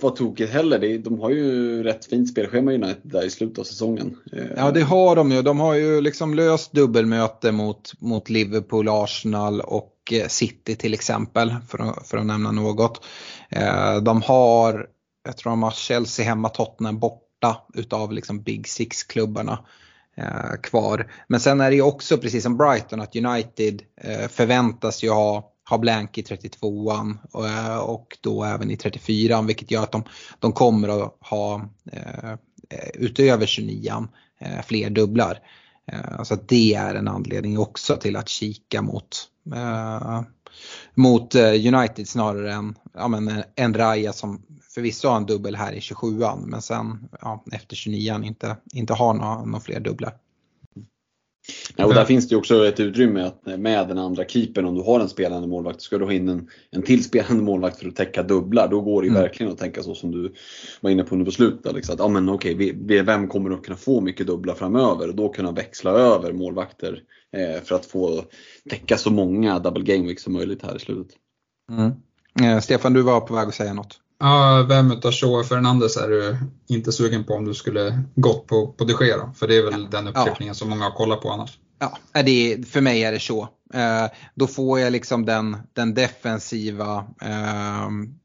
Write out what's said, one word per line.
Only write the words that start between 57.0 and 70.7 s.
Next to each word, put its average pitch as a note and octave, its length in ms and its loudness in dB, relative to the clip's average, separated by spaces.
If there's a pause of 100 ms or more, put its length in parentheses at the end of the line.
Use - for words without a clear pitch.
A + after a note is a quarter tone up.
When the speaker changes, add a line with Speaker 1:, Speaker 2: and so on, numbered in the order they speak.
Speaker 1:
spelande A2+ 400 2
målvakt F#2 360 -2
för F2+ 80 -12
att F2+ 80 -12
täcka F#2 280 -2
dubblar. F#2+ 440 2
Då G2+ 140 0
går G2+ 200 2
det F2+ 40 0
ju F#2 40 2
Speaker 2:
Mm. G2+ 120 6
Speaker 1:
verkligen F#2 300 -2
att E2 60 -10
tänka E2+ 260 -8
så E2+ 120 -10
som F2 160 -8
du F2 220 -8 (480)
var G2 80 0
inne F#2 140 4
på F#2 120 -4
nu F#2 100 2
på F#2 60 -2
slutet, - 440 2
liksom, - 180 -6
att, D#2+ 60 -6
ja, G2+ 80 2
men F#2+ 220 2
okej, G2 260 -2
vi, G2 160 0 (140)
vi, G2+ 160 4
vem G2+ 260 2
kommer F#2+ 240 -2
att - 140 -6
kunna F#2+ 120 -10
få B2+ 240 2
mycket F#2 260 -4
dubblar F2+ 280 -4
framöver? F#2+ 520 0
Och F2 80 -8
då G#2 140 0
kunna F#2 220 -6
växla - 400 -6
över G2+ 420 4
målvakter, F2+ 680 -8 (360)
eh, E2 260 -4
för F2+ 120 -2
att F2+ 100 -4
få E2+ 380 -2 (460)
täcka A2 280 0
så - 140 -2
många G2+ 480 2
double F#2 240 -2 (120)
game F2+ 120 0
weeks F2 160 -8
som F#2 100 -4
möjligt F#2 300 -4
här G2 120 -10